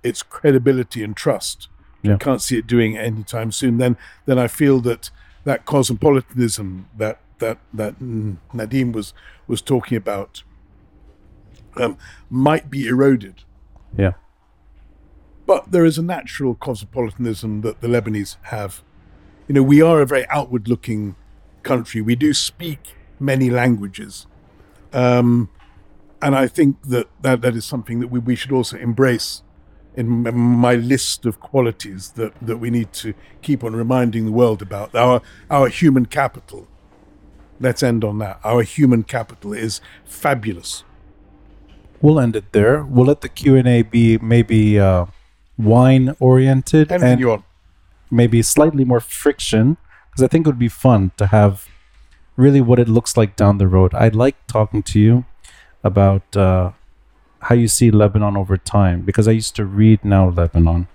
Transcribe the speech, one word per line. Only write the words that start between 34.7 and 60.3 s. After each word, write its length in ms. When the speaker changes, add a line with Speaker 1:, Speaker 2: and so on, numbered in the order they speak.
Speaker 1:
Our, 280
our 180
human 380
capital. 600
Let's 220
end 220
on 140
that. 260
Our 180
human 420
capital 480
is 280
fabulous. 800
Speaker 2:
We'll 200
end 160
it 160
there. 320
We'll 220
let 160
the 60
Q 280
and 100
A 160
be 360
maybe, 600
uh, 280
wine-oriented 1400
Speaker 1:
Anything 180
Speaker 2:
and 100
Speaker 1:
you 100
want. 140
Speaker 2:
maybe 300
slightly 420
more 160
friction, 760
'cause 100
I 60
think 180
it 40
would 80
be 100
fun 480
to 100
have 400
really 240
what 180
it 100
looks 280
like 180
down 240
the 80
road. 280
I 140
like 280
talking 380
to 160
you 240
about, 540
uh, 340
how 140
you 100
see 240
Lebanon 460
over 200
time, 460
because 240
I 60
used 240
to 80
read 400
Now 240
Lebanon. 680